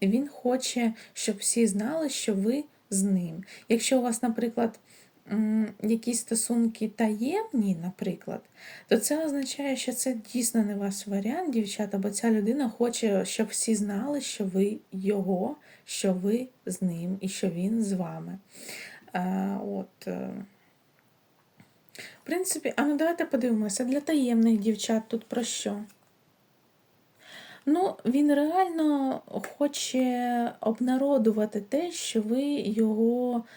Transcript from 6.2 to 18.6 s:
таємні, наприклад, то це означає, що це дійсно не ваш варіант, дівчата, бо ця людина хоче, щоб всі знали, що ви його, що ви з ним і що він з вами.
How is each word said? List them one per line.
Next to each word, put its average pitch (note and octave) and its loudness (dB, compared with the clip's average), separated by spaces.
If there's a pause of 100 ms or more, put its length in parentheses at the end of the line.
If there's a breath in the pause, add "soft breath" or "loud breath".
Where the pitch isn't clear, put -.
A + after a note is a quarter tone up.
таємні, A3 0
наприклад, - -6 (460 loud breath)
то A#3 6
це D4+ 0
означає, C#4 -2
що B3 -4
це B3 -2 (180)
дійсно A3+ 2
не G3+ -2
ваш G3 -4
варіант, A#3 -2
дівчата, G3+ -2
бо G3 0
ця A3+ 0
людина A3+ 2
хоче, A3+ 0
щоб A3 -2
всі - 0
знали, G#3 -2
що - -6
ви G3 2 (140)
його, G3 0 (300 loud breath)
що - 0
ви G#3 0 (180)
з F#3 -4
ним F3 -2
і F#3+ -2
що F#3+ -2
він G3+ 0
з G3 0
вами. E3+ -6 (760 loud breath)